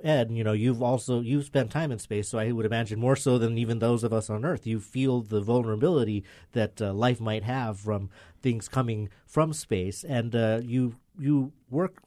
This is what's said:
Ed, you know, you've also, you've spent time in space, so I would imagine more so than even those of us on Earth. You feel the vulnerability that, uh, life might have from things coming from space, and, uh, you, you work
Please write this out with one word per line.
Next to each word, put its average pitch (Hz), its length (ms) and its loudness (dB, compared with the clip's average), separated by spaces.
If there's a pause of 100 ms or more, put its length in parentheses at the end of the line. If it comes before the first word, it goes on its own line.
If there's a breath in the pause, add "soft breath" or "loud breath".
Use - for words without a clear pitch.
Ed, 135 280 2
you 113 120 -2
know, 107 100 2
you've 117 300 2
also, 123 380 0
you've 139 240 0
spent 127 260 0
time 151 200 -2
in 113 80 -4
space, 104 300 -4
so 120 80 -4
I 110 140 0
would 113 140 0
imagine 110 340 -2
more 127 160 4
so 127 220 4
than 117 200 2
even 117 220 0
those 117 240 2
of 113 100 0
us 110 160 0
on 110 160 -4
Earth. - 220 -4
You 113 120 -2
feel 127 420 0
the 104 200 0
vulnerability 113 800 2 (300 loud breath)
that, 107 280 -2
uh, 98 120 -2
life 120 260 2
might 110 240 -2
have 117 360 -4
from 101 300 -4 (320 loud breath)
things 117 280 -2
coming 113 400 -2 (160 soft breath)
from 156 280 0
space, 98 500 -4
and, 117 320 -2
uh, 113 280 2
you, 123 320 -2 (240)
you 139 320 2 (180)
work 175 380 -4